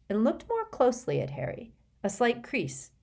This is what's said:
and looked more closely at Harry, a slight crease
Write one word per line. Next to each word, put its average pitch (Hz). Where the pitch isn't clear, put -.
and 208
looked 330
more 453
closely 247
at -
Harry, -
a 202
slight 240
crease -